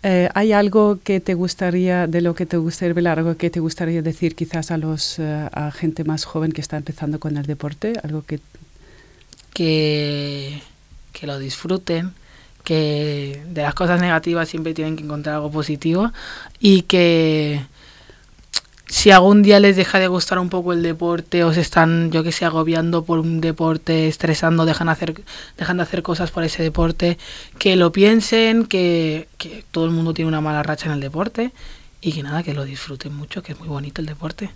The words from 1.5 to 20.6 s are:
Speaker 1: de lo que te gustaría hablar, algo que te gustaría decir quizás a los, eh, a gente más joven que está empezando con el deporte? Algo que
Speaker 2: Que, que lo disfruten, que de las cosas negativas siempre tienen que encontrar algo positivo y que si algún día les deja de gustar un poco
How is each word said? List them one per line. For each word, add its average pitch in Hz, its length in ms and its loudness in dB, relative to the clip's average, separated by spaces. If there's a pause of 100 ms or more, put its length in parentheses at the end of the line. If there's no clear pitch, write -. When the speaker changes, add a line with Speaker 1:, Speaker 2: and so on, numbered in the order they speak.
Speaker 1:
de 170 140 0
lo 170 140 0
que 180 100 -4
te 175 120 -4
gustaría 165 360 -2
hablar, 170 260 2
algo 165 160 0
que 170 140 -2
te 170 100 -4
gustaría 165 420 -2
decir 160 340 -2
quizás 160 360 -6
a 165 60 -2
los, 156 420 -4
eh, 151 320 -4
a 147 200 -6
gente 160 320 -4
más 156 200 -4
joven 160 280 -4
que 156 100 -6
está 151 160 -8
empezando 151 420 -6
con 147 180 -6
el 143 80 -6
deporte? 147 480 -6 (100)
Algo 151 220 -8
que 151 140 -10 (1120)
Speaker 2:
Que, 147 1080 -2 (520)
que - 120 -16
lo 139 140 -8
disfruten, 175 720 -4 (520)
que 147 840 -2
de 160 140 -6
las 143 100 -2
cosas 175 260 2
negativas 170 480 0
siempre 160 280 -6
tienen 160 200 -4
que 156 80 -12
encontrar 147 320 -6
algo 151 160 -4
positivo 160 600 -2 (480)
y 190 240 8
que 160 800 2 (1300)
si - 220 4
algún 196 320 10
día 202 180 8
les 202 160 8
deja 185 220 0
de 185 120 2
gustar 180 280 -2
un 180 120 -2
poco 180 240 -2